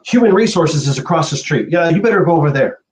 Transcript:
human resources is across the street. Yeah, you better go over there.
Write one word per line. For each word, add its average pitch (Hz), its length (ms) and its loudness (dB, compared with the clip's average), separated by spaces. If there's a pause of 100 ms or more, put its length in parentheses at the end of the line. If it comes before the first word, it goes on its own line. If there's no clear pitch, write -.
human 233 280 2
resources 160 540 0
is 139 100 0
across 165 320 -2
the 151 80 -4
street. - 320 -4
Yeah, 170 200 0
you 170 120 2
better 202 220 2
go 170 120 2
over 147 160 2
there. 135 280 -2 (120)